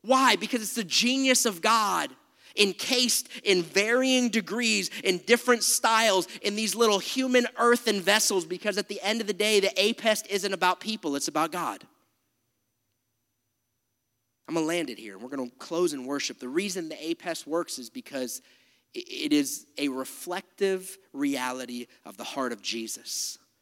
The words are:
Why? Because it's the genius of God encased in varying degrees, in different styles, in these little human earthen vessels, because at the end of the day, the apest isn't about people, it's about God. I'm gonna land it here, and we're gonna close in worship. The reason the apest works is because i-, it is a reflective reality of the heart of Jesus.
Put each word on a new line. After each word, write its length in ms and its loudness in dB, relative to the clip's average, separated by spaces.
Why? 340 6
Because 260 -2
it's 140 -6
the 80 -2
genius 640 2
of 160 -2
God 540 2
encased 680 2
in 180 4
varying 680 2
degrees, 600 0
in 140 2
different 440 2
styles, 640 4
in 140 -2
these 180 -2
little 260 4
human 460 2
earthen 420 2
vessels, 460 2
because 320 -4
at 100 -4
the 140 -10
end 180 0
of 80 -4
the 60 -2
day, 260 4
the 160 0
apest 540 2
isn't 240 -2
about 260 2
people, 380 -4
it's 100 -4
about 240 0
God. 340 -6
I'm 60 -6
gonna 120 0
land 240 -2
it 80 -12
here, 180 -14
and 60 -16
we're 140 -12
gonna 140 -6
close 320 -2
in 140 -10
worship. 340 -6
The 80 -10
reason 400 -4
the 220 -10
apest 360 -8
works 320 -4
is 120 -12
because 520 -8
i-, 100 -10
it 280 -2
is 320 0
a 120 -2
reflective 1080 -6
reality 760 -4
of 100 -16
the 80 -14
heart 300 -4
of 80 -12
Jesus. 760 -8